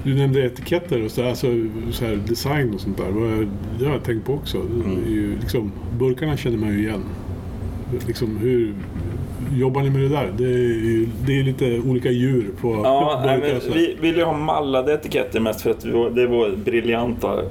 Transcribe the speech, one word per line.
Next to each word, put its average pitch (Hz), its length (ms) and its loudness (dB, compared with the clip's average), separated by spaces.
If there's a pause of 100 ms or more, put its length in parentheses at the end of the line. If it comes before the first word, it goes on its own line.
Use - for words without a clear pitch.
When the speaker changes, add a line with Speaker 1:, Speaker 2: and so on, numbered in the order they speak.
Speaker 1:
Du 135 120 2
nämnde 135 300 4
etiketter 139 600 -2
och 110 60 -4
så, 123 180 0
alltså, 123 180 -2 (440)
så - 140 -4
här 110 100 0 (120)
design 131 460 0
och 95 80 -6
sånt 95 160 -4
där. 92 120 -4
Vad 110 220 0
jag, 110 160 0 (320)
det 127 60 2
har 147 80 2
jag 120 100 -4
tänkt 110 220 -2
på 131 80 -2
också. - 240 -4
Det 101 320 -2
är 95 40 0
Speaker 2:
Mm. 110 200 -2
Speaker 1:
ju 104 260 -2
liksom, 110 320 -2 (280)
burkarna 131 380 0
känner 120 200 -2
man 107 120 0
ju 104 100 0
igen. 104 240 -2 (1040)
Liksom, 110 300 -2
hur 117 360 2 (800)
jobbar 131 280 2
ni 139 80 2
med 135 120 2
det 135 80 2
där? 131 280 0
Det 120 60 2
är 123 400 2
ju, 113 240 2 (180)
det 135 140 2
är 135 40 2
lite 127 360 0
olika 127 320 2
djur 123 380 2 (120)
på 113 220 0
Speaker 2:
Ja, 139 420 4
nej, 135 140 4
Speaker 1:
burkar 143 80 0
Speaker 2:
men 139 100 2
Speaker 1:
och 117 60 -4
så. - 100 -2
Speaker 2:
vi 156 280 2
vill 160 160 2
ju 170 60 4
ha 160 140 0
mallade 147 560 2
etiketter 147 460 0
mest 110 220 0
för 117 100 2
att 110 140 -2
vi, 117 300 2
det 120 60 4
är 123 60 4
vår 120 220 4 (160)
briljanta 113 720 0 (120)